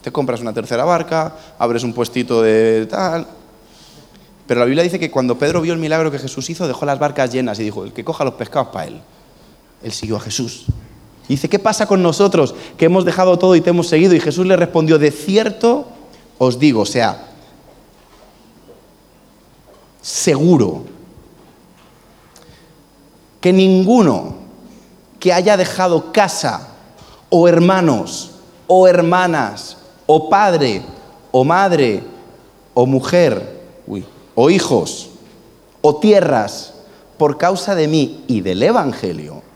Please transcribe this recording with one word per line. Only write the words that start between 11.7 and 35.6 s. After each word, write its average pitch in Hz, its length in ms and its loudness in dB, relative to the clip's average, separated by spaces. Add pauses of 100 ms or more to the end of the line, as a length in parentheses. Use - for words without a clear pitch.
con 196 160 2
nosotros 175 520 2 (220)
que - 80 2
hemos 175 220 2
dejado 180 320 2
todo 185 180 4
y 160 60 4
te 175 80 0
hemos 175 180 0
seguido?". 175 260 4
Y 156 60 4
Jesús 151 240 -2
le 185 120 4
respondió, 165 420 2
"De 147 120 4
cierto 226 760 -2 (520)
os 127 200 0
digo", 127 240 2
o 98 40 -2
sea, 113 420 -4 (2750)
seguro, 139 800 0 (2500)
"que 180 120 2
ninguno 190 840 4 (840)
que 180 120 2
haya 185 240 2
dejado 180 560 -2
casa, 147 560 -2 (640)
o 175 160 6
hermanos, 170 840 2 (340)
o 185 220 6
hermanas, 170 880 0 (300)
o 151 220 2
padre, 165 540 2 (480)
o 127 140 2
madre, 156 580 2 (720)
o 123 120 4
mujer, 131 760 0 (240)
uy, 101 180 -10 (300)
o 131 160 4
hijos, 123 600 -2 (720)